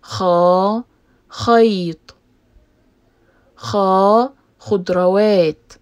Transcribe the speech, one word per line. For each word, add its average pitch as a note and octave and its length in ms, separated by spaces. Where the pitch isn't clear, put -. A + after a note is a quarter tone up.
خا، F#3 800
خيط. G#3+ 840
خا، G3+ 760
خضروات. F#3 1200